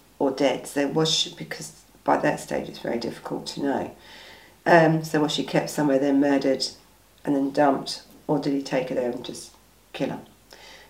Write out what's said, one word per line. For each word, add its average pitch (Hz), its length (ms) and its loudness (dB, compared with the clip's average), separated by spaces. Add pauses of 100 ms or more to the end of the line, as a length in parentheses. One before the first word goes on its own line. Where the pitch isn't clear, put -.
(180)
or 139 140 2
dead. 135 340 0
So 143 220 -2
was 160 260 2
she, - 220 -2
because - 480 -14 (200)
by 143 140 4
that - 220 0
stage, - 280 -6
it's - 120 -14
very - 180 -4
difficult - 500 -8
to - 140 -8
know. 127 340 -2 (720)
Um, 160 380 6
so 151 160 0
was 147 120 2
she 139 120 -2
kept - 260 0
somewhere, 139 280 2
then 139 220 4
murdered, 139 460 2 (580)
and 143 100 0
then 135 160 0
dumped, - 520 2 (240)
or 151 120 2
did 143 140 0
he 139 100 0
take 131 260 -2
her 135 60 -6
there 123 160 -2
and 127 140 -8
just - 280 -14 (400)
kill - 180 -4
her? - 100 -8 (680)